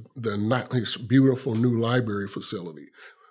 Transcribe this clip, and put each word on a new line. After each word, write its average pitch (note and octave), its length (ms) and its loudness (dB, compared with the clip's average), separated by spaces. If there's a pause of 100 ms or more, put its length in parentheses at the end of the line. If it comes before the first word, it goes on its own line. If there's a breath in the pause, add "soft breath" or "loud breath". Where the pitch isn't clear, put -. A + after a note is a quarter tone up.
(160)
the A2+ 220 -4
nice, A#2 600 -2
beautiful B2 580 4
new A#2 240 2
library A2 480 0
facility F2 600 -10 (440 loud breath)